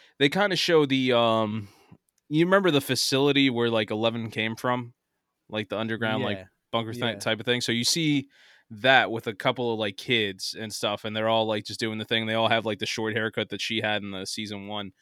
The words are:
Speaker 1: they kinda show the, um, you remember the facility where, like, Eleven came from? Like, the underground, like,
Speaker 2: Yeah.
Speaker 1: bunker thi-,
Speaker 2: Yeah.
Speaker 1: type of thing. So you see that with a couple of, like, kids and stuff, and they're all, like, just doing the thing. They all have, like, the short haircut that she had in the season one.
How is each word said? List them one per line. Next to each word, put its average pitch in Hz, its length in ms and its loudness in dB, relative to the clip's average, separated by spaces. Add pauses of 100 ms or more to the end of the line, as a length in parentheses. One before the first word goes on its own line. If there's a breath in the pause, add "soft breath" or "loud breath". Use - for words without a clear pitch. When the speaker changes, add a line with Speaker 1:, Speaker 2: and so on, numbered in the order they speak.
(180 soft breath)
Speaker 1:
they 143 100 6
kinda 190 280 0
show 160 280 4
the, 131 300 2
um, 110 540 2 (600 loud breath)
you 156 160 2
remember 185 260 4
the 139 120 4
facility 139 680 2
where, 117 220 0
like, 110 200 0
Eleven 113 400 -2
came 110 260 -4
from? 123 360 -2 (560)
Like, 107 220 -6
the 101 80 -4
underground, 110 440 -2
like, 104 160 -4
Speaker 2:
Yeah. 92 60 -14 (260)
Speaker 1:
bunker 113 220 -2
thi-, 123 80 -8
Speaker 2:
Yeah. 117 160 -2
Speaker 1:
type 107 240 -2
of 110 60 -10
thing. 123 160 0
So 120 100 -2
you 117 120 0
see 147 440 0 (420 soft breath)
that 113 400 4
with 113 160 -4
a 113 80 -6
couple 120 380 -2
of, 110 60 -2
like, 104 180 -2
kids 104 600 -2
and 107 140 -8
stuff, 104 340 -4
and 107 100 -6
they're 110 120 0
all, 113 180 2
like, 107 180 -2
just 104 160 -10
doing 110 180 -4
the 107 60 -6
thing. 113 220 0
They 110 80 -2
all 113 140 2
have, 113 180 2
like, 107 120 -2
the 107 80 -6
short 110 280 -4
haircut 110 340 -2
that 101 140 -8
she 110 180 -4
had 107 220 -2
in 101 80 -10
the 95 160 -8
season 101 400 -10
one. 101 360 -8